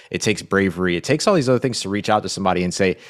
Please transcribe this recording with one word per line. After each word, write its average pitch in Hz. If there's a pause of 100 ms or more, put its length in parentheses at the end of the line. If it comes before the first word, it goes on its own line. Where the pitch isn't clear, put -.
(120)
It 90
takes 104
bravery. 92
It 85
takes 151
all 208
these 135
other 127
things 123
to -
reach 101
out 107
to 95
somebody 90
and 90
say, 95 (140)